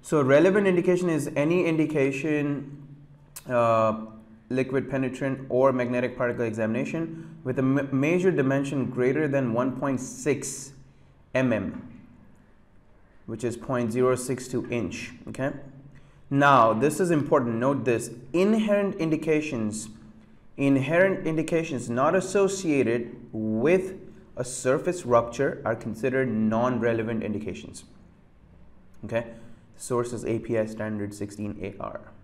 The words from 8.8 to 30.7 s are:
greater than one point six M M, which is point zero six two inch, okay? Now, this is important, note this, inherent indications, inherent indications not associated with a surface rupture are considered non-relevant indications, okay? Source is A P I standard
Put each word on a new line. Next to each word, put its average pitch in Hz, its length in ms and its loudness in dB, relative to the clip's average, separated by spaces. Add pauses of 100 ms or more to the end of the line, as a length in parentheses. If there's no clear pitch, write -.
greater 131 400 0
than 131 240 0
one 127 260 -2
point 139 220 -2
six - 720 -4 (600)
M 127 200 2
M, - 480 -6 (1300)
which 110 180 -8
is 120 100 -2
point 120 380 -2
zero 127 240 4
six 123 320 -6
two 123 200 -4
inch, 113 440 -6 (160)
okay? 135 220 -4 (800)
Now, 139 440 8
this 143 260 2
is 180 120 2
important, 131 440 2
note 123 300 0
this, 117 260 0 (220)
inherent 202 640 2
indications, 151 920 -2 (720)
inherent 151 680 2
indications 160 640 -2
not 135 240 2
associated 180 1000 0 (160)
with 113 640 0 (400)
a 123 80 -6
surface 160 600 -2
rupture 120 580 2
are 110 100 0
considered 127 560 -2
non-relevant 113 960 0
indications, - 600 -8 (1200)
okay? 117 220 -4 (500)
Source 120 340 -2
is 110 140 -8
A 113 140 0
P 113 180 -2
I 110 80 2
standard 107 480 -6